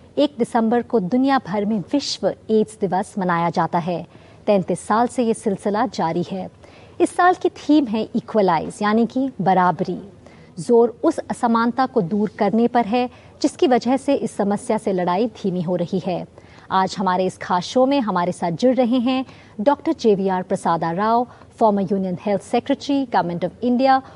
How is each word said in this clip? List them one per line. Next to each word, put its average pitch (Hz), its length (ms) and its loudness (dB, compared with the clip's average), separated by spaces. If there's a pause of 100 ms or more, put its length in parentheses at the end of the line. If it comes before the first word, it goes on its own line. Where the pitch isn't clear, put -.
(180)
एक 294 220 0
दिसंबर 233 420 0
को 233 180 -2
दुनिया 254 480 2
भर 202 180 -2
में 214 140 -2
विश्व - 540 -2 (180)
एड्स 214 300 0
दिवस 185 360 -2
मनाया 175 320 0
जाता 165 300 0
है। 165 280 -4 (400)
तैंतीस 190 320 2
साल 226 280 0
से 247 160 -2
ये 226 100 0
सिलसिला 208 520 -2
जारी 175 460 -2
है। 185 180 -8 (520)
इस - 140 0
साल 359 180 4
की 349 160 -2
थीम 302 360 2
है 220 300 -4
इक्वलाइज, 180 680 0
यानी 220 240 2
कि 262 240 -4 (120)
बराबरी। 180 680 0 (500)
जोर 226 440 2
उस 320 160 0
असमानता 233 680 0
को 254 160 0
दूर 208 380 -2
करने 220 280 2
पर 240 180 2
है 247 240 -2 (320)
जिसकी 330 260 0
वजह 247 300 2
से 277 160 0
इस - 180 -2
समस्या 208 460 -2
से 208 160 -2
लड़ाई 180 340 0
धीमी 180 340 -4
हो 180 140 -2
रही 175 240 -4
है। 170 280 -6 (440)
आज 190 280 0
हमारे 185 260 0
इस 185 120 -4
खास 180 260 -2
शो 254 220 2
में 277 160 0
हमारे 180 300 -2
साथ 175 200 -4
जुड़ 247 240 2
रहे 254 220 2
हैं 262 280 0 (360)
डॉक्टर 285 320 0
जेवीआर 190 500 0
प्रसादा 170 480 -2
राव, 226 360 0 (360)
former 202 240 2
Union 190 300 -2
Health 202 340 -4
Secretary, 277 600 -2
Government 175 280 -2
of 180 100 -4 (140)
India 262 380 2 (140)